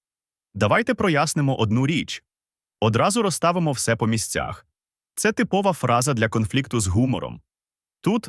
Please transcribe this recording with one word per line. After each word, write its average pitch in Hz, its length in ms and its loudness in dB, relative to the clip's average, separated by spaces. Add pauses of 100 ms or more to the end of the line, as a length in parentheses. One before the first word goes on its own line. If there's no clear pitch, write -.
(540)
Давайте 151 400 2
прояснимо 151 640 0
одну 110 300 0
річ. - 380 -4 (560)
Одразу 160 420 2
розставимо 175 500 0
все 117 240 -2
по 113 100 -2
місцях. 107 600 -4 (480)
Це 214 180 0
типова 196 400 0
фраза 127 420 0
для 110 140 2
конфлікту 120 520 -2
з 95 60 -2
гумором. 92 540 -2 (600)
Тут 220 280 0